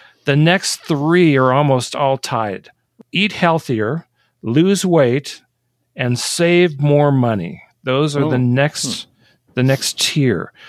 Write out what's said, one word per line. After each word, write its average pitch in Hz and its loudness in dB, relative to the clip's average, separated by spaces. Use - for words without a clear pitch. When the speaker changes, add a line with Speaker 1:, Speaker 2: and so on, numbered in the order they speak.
Speaker 1:
the 143 2
next 170 2
three 160 2
are 131 4
almost 135 0
all 135 0
tied. 107 -6
Eat 196 -2
healthier, 156 -2
lose 170 0
weight, 147 0
and 123 -2
save 175 0
more 147 2
money. 113 -2
Those 139 -2
are 143 0
the 139 0
Speaker 2:
Oh. - -
Speaker 1:
next, 127 -2
Speaker 2:
Hmm. - -20
Speaker 1:
the 127 0
next - -2
tier. 120 -2